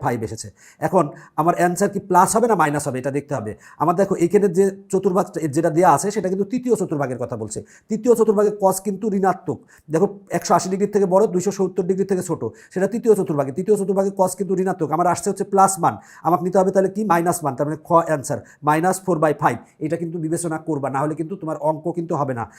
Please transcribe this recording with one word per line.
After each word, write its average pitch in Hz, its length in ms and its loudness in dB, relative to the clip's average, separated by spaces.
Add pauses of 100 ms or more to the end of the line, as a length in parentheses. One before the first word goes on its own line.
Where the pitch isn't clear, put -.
five 120 200 -2
এসেছে। 107 280 -10 (280)
এখন 156 300 0 (260)
আমার 165 220 2
অ্যান্সার 180 320 2
কি 196 100 -6
প্লাস 185 360 4
হবে 226 120 4
না 220 80 2
মাইনাস 147 320 0
হবে, 127 120 -4
এটা 135 120 -4
দেখতে 143 240 -4
হবে। 104 200 -6 (220)
আমার 160 180 2
দেখো 190 200 2
এখানে 185 320 2
যে 190 240 2 (180)
চতুর্ভাগ 190 360 0 (240)
যেটা 165 200 0
দেয়া 170 220 6
আছে 165 200 2
সেটা 196 180 -4
কিন্তু 190 160 -2
তৃতীয় 247 300 0
চতুর্ভাগের 143 420 -2
কথা 120 200 -6
বলছে। 107 260 -8 (260)
তৃতীয় 220 260 2
চতুর্ভাগে 208 340 2
cos 190 340 0
কিন্তু 208 260 -4
ঋণাত্মক, 185 520 -2 (300)
দেখো 160 280 0 (100)
একশো - 240 -2
আশি 180 160 2
ডিগ্রি 196 180 0
থেকে 202 180 2
বড়, 190 220 4
দুইশো 180 240 -2
সত্তর 185 320 -2
ডিগ্রি 185 220 -2
থেকে 190 180 -2
ছোট, 147 220 -6 (280)
সেটা 190 140 0
তৃতীয় 220 280 2
চতুর্ভাগে। 147 360 -2
তৃতীয় 190 260 0
চতুর্ভাগে 190 320 0
cos 190 280 0
কিন্তু 190 180 -2
ঋণাত্মক, 180 360 -2
আমার 175 160 2
আসছে 170 220 0
হচ্ছে 190 140 -4
প্লাস 190 360 2
মান, 131 180 2 (260)
আমাকে 170 200 2
নিতে 185 160 0
হবে 185 120 4
তাহলে 196 180 2
কি? 208 160 -4
মাইনাস 170 380 0
মান, 135 120 -4
তার 143 120 -2
মানে 151 160 -6
খ - 100 -2 (120)
অ্যান্সার, 147 320 -4 (260)
মাইনাস 160 420 2
ফোর 170 140 0
বাই 156 200 4
ফাইভ। 151 180 0 (220)
এটা 156 180 -4
কিন্তু 170 220 -6
বিবেচনা 160 380 -4
করবা, 147 320 -4
না 139 100 -2
হলে 151 160 -2
কিন্তু 160 200 -8
তোমার 156 220 -8
অঙ্ক 151 340 -2
কিন্তু 165 240 -4
হবে 147 180 -2
না। 113 260 -8